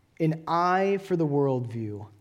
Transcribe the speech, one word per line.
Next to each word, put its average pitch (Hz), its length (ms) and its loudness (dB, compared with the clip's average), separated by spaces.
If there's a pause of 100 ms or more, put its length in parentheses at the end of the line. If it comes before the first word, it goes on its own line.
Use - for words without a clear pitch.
(200)
an 160 260 0
eye 185 560 2
for 185 140 0
the 165 100 2
worldview 117 800 -2 (140)